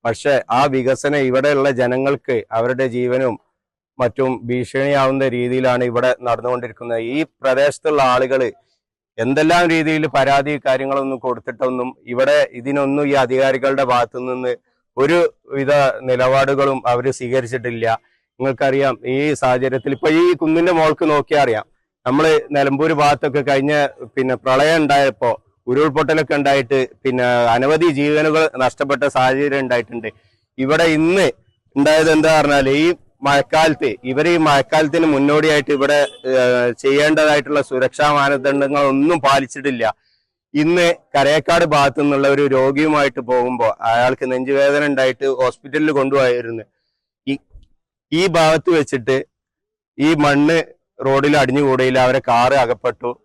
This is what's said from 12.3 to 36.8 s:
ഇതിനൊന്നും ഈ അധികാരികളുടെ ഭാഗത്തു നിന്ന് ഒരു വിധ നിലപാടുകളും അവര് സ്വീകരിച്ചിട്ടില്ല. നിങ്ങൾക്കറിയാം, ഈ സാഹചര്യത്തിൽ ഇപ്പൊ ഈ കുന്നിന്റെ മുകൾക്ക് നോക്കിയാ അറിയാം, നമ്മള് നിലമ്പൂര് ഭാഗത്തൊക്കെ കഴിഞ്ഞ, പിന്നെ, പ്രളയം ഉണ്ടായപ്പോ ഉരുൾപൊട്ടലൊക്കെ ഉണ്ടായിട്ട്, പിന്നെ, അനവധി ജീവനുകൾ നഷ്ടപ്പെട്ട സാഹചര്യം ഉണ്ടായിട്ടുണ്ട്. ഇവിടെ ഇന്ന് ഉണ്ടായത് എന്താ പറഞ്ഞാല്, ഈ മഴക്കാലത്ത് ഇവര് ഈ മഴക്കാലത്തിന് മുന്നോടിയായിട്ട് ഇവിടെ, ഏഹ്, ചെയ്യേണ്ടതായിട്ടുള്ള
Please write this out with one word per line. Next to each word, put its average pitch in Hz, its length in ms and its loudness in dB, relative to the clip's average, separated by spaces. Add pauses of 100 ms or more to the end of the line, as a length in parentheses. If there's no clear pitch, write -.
ഇതിനൊന്നും 139 560 -2
ഈ 139 40 0
അധികാരികളുടെ 135 720 0
ഭാഗത്തു 123 360 -2
നിന്ന് 127 340 -6 (440)
ഒരു 147 200 2 (280)
വിധ 135 260 -4 (300)
നിലപാടുകളും 135 840 0
അവര് 123 240 0
സ്വീകരിച്ചിട്ടില്ല. 120 880 -4 (400)
നിങ്ങൾക്കറിയാം, 135 680 -2
ഈ 139 280 -2
സാഹചര്യത്തിൽ 127 580 -2
ഇപ്പൊ 135 180 -2
ഈ 170 240 2
കുന്നിന്റെ 165 380 0
മുകൾക്ക് 156 380 0
നോക്കിയാ 147 340 0
അറിയാം, 110 220 -2 (400)
നമ്മള് 151 360 2 (100)
നിലമ്പൂര് 139 420 0
ഭാഗത്തൊക്കെ 143 480 0
കഴിഞ്ഞ, 139 320 0 (420)
പിന്നെ, 131 200 -2
പ്രളയം 143 420 0
ഉണ്ടായപ്പോ 139 680 0 (240)
ഉരുൾപൊട്ടലൊക്കെ 151 680 0
ഉണ്ടായിട്ട്, 139 520 0 (160)
പിന്നെ, 127 220 -2 (200)
അനവധി 147 460 2
ജീവനുകൾ 151 680 0
നഷ്ടപ്പെട്ട 135 460 -2
സാഹചര്യം 135 560 0
ഉണ്ടായിട്ടുണ്ട്. 120 500 -4 (480)
ഇവിടെ 147 260 0
ഇന്ന് 165 480 2 (440)
ഉണ്ടായത് 156 360 4
എന്താ 156 300 4
പറഞ്ഞാല്, 139 280 2
ഈ 156 240 2 (300)
മഴക്കാലത്ത് 143 800 0
ഇവര് 135 260 -2
ഈ 170 80 2
മഴക്കാലത്തിന് 156 680 2
മുന്നോടിയായിട്ട് 147 640 0
ഇവിടെ, 143 360 2 (180)
ഏഹ്, 123 520 0
ചെയ്യേണ്ടതായിട്ടുള്ള 147 840 0